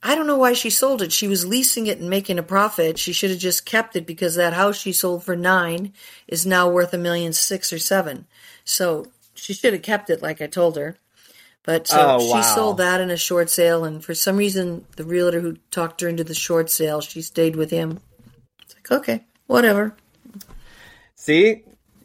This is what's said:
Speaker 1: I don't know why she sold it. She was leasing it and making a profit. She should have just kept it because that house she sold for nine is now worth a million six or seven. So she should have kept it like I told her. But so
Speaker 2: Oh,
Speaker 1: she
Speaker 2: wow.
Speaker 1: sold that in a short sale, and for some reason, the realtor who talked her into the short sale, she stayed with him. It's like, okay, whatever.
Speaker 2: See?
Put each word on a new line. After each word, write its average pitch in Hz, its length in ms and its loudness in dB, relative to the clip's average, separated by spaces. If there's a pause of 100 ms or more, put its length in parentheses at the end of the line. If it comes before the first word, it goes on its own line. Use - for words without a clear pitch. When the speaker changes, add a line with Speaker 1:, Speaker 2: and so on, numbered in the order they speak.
Speaker 1:
I 262 120 2
don't 311 120 -2
know 285 100 2
why 254 160 4
she 240 160 -2
sold 262 320 2
it. 165 100 -2
She - 160 0
was 185 180 0
leasing 233 420 0
it 208 120 -2
and 170 100 -6
making 190 280 0
a 170 60 -4
profit. 185 560 0
She 175 140 -4
should 196 160 -2
have 185 100 -2
just 180 260 -2
kept 226 300 -2
it 165 100 -4
because 165 300 -4
that 170 180 2
house 202 240 2
she 196 140 -6
sold 180 320 -2
for 185 120 -4
nine 180 580 0 (340)
is 165 180 -4
now 180 240 4
worth 175 240 2
a 180 40 -2
million 170 360 -2
six - 380 -2
or 165 80 -8
seven. 160 460 -2 (400)
So 165 420 -2 (280)
she - 180 -12
should 220 200 2
have 170 80 -6
kept 208 280 -4
it 160 120 0
like 160 200 -8
I 151 60 -6
told 165 300 0
her. 151 200 -8 (680)
But 165 240 -2
so 156 120 4
Speaker 2:
Oh, 139 200 6
Speaker 1:
she 120 120 2
Speaker 2:
wow. 117 100 4 (140)
Speaker 1:
sold - 220 0
that 185 240 2
in 180 100 -4
a 175 60 -2
short 175 320 0
sale, 170 340 2
and 156 200 -8
for 165 120 -8
some 196 220 0
reason, 190 480 -2 (100)
the 156 80 -12
realtor 175 380 0
who 165 160 -6 (120)
talked 170 300 -6
her 175 80 -4
into 165 160 -4
the 160 100 -8
short 165 380 0
sale, 151 300 -2
she - 200 -12
stayed 160 360 0
with 156 140 -2
him. 165 280 -4 (600)
It's - 140 -20
like, - 240 -10
okay, 226 240 -4 (240)
whatever. 214 460 2 (1200)
Speaker 2:
See? 202 480 4 (420)